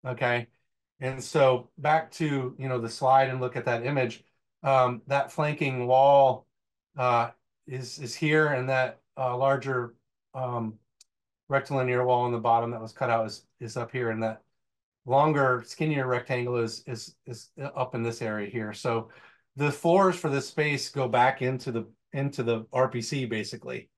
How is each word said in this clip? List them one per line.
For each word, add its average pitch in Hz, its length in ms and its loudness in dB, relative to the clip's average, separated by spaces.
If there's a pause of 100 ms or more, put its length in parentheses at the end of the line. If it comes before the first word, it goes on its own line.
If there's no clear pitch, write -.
okay? 120 420 -2 (520)
And 131 240 -6
so 131 540 4
back 156 340 0
to, 139 460 -2
you 135 120 -6
know, 127 100 -2
the 113 100 -6
slide 135 400 4
and 131 120 -6
look 123 140 -4
at 120 100 -6
that 120 200 -2
image, 135 380 -2 (400)
um, 127 440 2
that 139 240 0
flanking 143 560 -2
wall, 135 600 6 (500)
uh, 117 340 0 (360)
is, 131 320 -12
is 127 160 -10
here, 156 320 2
and 131 220 -2
that, 131 300 0 (180)
uh, 127 180 -2
larger, 131 600 0 (380)
um, 120 420 -6 (760)
rectilinear 127 560 0
wall 123 180 4
on 120 80 0
the 117 80 -2
bottom 117 320 2
that 113 100 -8
was 110 120 -12
cut 123 160 -2
out 113 160 2
is, - 200 -12 (140)
is 117 180 -10
up 117 140 -6
here, 120 200 -2
and 113 120 -4
that 110 180 -4 (640)
longer, 135 600 4
skinnier 147 420 -2
rectangle 123 500 -2
is, 117 300 -4
is, 117 280 -12 (100)
is - 240 -16 (260)
up 127 180 -6
in 117 100 -4
this 117 180 -4
area 107 280 -6
here. 110 220 -8
So 113 380 -4 (480)
the 147 140 0
floors 180 440 4
for 156 140 -4
this 139 180 -2
space 151 420 -2
go 131 180 -2
back 123 340 4
into 127 300 -2
the, 113 140 -4 (280)
into 139 280 -4
the 113 300 -2
R 127 160 2
P 120 140 -4
C, 131 240 -4
basically. 110 720 -8